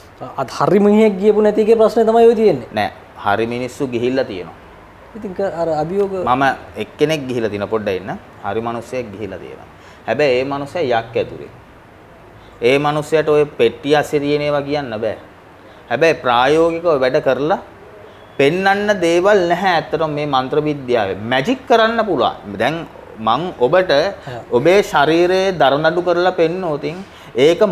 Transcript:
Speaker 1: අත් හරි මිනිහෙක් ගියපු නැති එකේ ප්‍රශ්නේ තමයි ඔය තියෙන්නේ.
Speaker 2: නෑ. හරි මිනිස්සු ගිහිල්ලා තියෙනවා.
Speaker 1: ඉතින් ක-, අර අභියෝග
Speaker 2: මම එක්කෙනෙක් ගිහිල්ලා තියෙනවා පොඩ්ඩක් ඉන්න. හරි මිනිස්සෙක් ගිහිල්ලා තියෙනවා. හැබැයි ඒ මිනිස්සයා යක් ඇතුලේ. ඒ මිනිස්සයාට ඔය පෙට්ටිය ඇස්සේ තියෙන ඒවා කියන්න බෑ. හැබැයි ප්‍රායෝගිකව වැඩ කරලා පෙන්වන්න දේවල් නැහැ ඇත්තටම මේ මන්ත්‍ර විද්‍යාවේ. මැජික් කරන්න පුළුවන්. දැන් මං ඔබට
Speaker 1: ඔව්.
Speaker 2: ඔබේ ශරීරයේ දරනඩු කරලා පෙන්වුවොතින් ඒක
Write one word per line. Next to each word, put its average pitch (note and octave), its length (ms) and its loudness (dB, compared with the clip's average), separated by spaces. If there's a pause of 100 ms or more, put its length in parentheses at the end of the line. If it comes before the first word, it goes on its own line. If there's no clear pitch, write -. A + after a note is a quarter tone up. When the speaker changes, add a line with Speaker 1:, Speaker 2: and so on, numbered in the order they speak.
(380)
Speaker 1:
අත් C3+ 140 -6
හරි D#3 280 2
මිනිහෙක් G#3 400 6
ගියපු G#3 220 4
නැති G#3 200 2
එකේ G#3+ 140 4
ප්‍රශ්නේ A3 300 4
තමයි A3+ 220 4
ඔය A#3 80 6
තියෙන්නේ. F#3+ 360 2
Speaker 2:
නෑ. G#2 180 -2 (320)
හරි G#2 260 0
මිනිස්සු B2 400 -6
ගිහිල්ලා B2 360 -2
තියෙනවා. F2+ 340 -12 (520)
Speaker 1:
ඉතින් G#3+ 260 -14
ක-, F#3+ 180 -4
අර E3 160 -4
අභියෝග F3 500 -2
Speaker 2:
මම C3+ 240 0 (320)
එක්කෙනෙක් D3 520 -2
ගිහිල්ලා A#2+ 220 -4
තියෙනවා G2+ 240 -6
පොඩ්ඩක් G2+ 280 -4
ඉන්න. G#2 100 -10 (300)
හරි G#2 200 -6
මිනිස්සෙක් A#2 500 -8
ගිහිල්ලා F#2+ 280 -12
තියෙනවා. C2+ 280 -18 (360)
හැබැයි B2+ 320 0
ඒ B2+ 80 0
මිනිස්සයා C#3 400 -6
යක් A#2 320 -2
ඇතුලේ. E2 360 -6 (1080)
ඒ B2 180 2
මිනිස්සයාට D3+ 520 0
ඔය D3+ 140 4 (140)
පෙට්ටිය - 380 0
ඇස්සේ D3 240 0
තියෙන D3 220 -2
ඒවා D3 200 -2
කියන්න C#3 380 -6
බෑ. G#2+ 180 -4 (680)
හැබැයි D3 340 0
ප්‍රායෝගිකව D#3+ 680 2 (120)
වැඩ C3 220 0
කරලා C#3+ 380 0 (760)
පෙන්වන්න G3 540 0 (100)
දේවල් F3 480 4
නැහැ F3 260 0
ඇත්තටම D#3+ 380 -2
මේ D3 140 -4
මන්ත්‍ර C#3 360 0
විද්‍යාවේ. B2 640 -2
මැජික් C#3 440 -2
කරන්න A3+ 380 2
පුළුවන්. A2 520 -2
දැන් B2 180 0 (440)
මං A2+ 220 0 (180)
ඔබට F3 320 2
Speaker 1:
ඔව්. D3+ 440 -2 (160)
Speaker 2:
ඔබේ C#3 300 4
ශරීරයේ F3+ 800 2
දරනඩු D3+ 420 2
කරලා F3 300 0
පෙන්වුවොතින් E3 680 -2 (380)
ඒක D#3+ 260 4 (100)